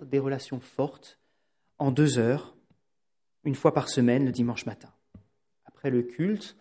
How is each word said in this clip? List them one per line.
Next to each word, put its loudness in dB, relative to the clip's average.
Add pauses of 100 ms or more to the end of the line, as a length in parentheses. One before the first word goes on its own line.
des 0
relations -4
fortes -8 (600)
en 2
deux 4
heures, 0 (920)
une 0
fois 4
par -2
semaine, 2
le -2
dimanche -4
matin. -14 (720)
Après -6
le 2
culte, -4